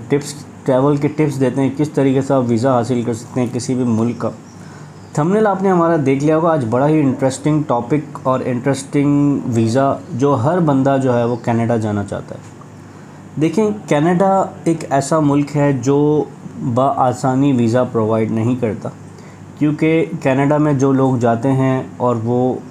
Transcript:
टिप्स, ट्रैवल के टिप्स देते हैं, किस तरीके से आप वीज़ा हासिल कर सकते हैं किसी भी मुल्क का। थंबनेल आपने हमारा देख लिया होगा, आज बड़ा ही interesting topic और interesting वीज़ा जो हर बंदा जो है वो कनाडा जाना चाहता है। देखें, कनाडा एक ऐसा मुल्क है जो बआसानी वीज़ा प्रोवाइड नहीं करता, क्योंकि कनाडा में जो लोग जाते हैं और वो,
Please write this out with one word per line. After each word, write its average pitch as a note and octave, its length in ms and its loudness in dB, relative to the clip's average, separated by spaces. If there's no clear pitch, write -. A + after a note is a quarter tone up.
टिप्स, - 360 -4
ट्रैवल C#3 320 4
के C#3+ 100 0
टिप्स D3 260 0
देते B2+ 280 0
हैं, C3+ 140 0
किस D3 200 -2
तरीके C3+ 260 2
से C3+ 120 -2
आप C3+ 100 2
वीज़ा A#2+ 280 2
हासिल A#2+ 340 0
कर A#2+ 80 -2
सकते A#2+ 280 -6
हैं A#2 100 -2
किसी B2 240 -4
भी B2+ 80 -2
मुल्क A#2 380 0
का। A2 100 -4
थंबनेल G3 300 2
आपने F#3+ 220 0
हमारा E3+ 280 4
देख C3+ 240 2
लिया D#3 140 4
होगा, E3 140 2
आज D#3 140 0
बड़ा A#2+ 220 2
ही D#3 140 4
interesting C#3+ 680 0
topic C3+ 640 -2
और C3 140 0
interesting C#3+ 1040 0
वीज़ा A#2+ 540 0
जो C#3 200 2
हर C#3+ 260 0
बंदा C#3 380 2
जो C3 160 2
है A#2+ 140 2
वो B2 80 -2
कनाडा A#2 320 0
जाना G#2 260 -2
चाहता - 320 -10
है। - 60 -16
देखें, G#3 340 0
कनाडा F3+ 760 2
एक D#3+ 240 -2
ऐसा C#3 280 2
मुल्क C#3+ 300 2
है C#3+ 320 0
जो D3 460 2
बआसानी C3+ 920 2
वीज़ा A#2+ 320 2
प्रोवाइड A2 480 0
नहीं A2+ 260 0
करता, G#2+ 340 -4
क्योंकि D#3 420 2
कनाडा C#3+ 340 2
में D3+ 200 2
जो C3+ 140 2
लोग C3 280 2
जाते A#2 280 2
हैं C3 500 0
और B2 180 0
वो, A#2+ 440 0